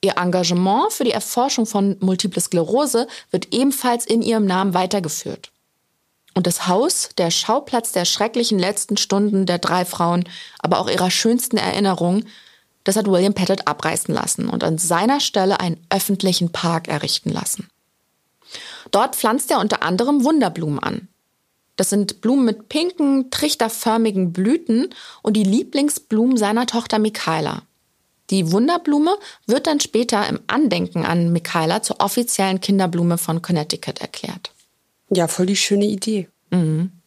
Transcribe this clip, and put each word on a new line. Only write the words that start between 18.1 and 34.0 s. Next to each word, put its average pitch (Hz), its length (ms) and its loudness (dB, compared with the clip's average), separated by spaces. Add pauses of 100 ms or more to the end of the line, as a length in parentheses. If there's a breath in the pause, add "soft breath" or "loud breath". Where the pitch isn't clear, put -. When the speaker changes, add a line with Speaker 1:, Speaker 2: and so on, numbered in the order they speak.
Speaker 1:
Dort 220 260 2
pflanzt 233 340 0
er 269 100 2
unter - 220 0
anderem 240 400 2
Wunderblumen 220 580 0
an. - 280 -6 (680)
Das 185 120 0
sind 202 320 -2
Blumen 262 240 2
mit 226 240 -2
pinken, 285 640 0
trichterförmigen 220 1040 0
Blüten 233 560 0 (320 loud breath)
und 214 120 0
die 214 100 4
Lieblingsblumen 254 920 0
seiner 220 300 0
Tochter 233 320 -2
Michaela. 165 640 -2 (680)
Die 185 200 2
Wunderblume 294 640 2 (320 loud breath)
wird 269 200 2
dann 294 140 2
später 220 460 0
im - 200 -4
Andenken 185 580 0
an 170 280 2
Michaela 170 500 0
zur - 180 -4
offiziellen 196 600 0
Kinderblume 170 560 2
von 170 240 -2
Connecticut 160 580 -4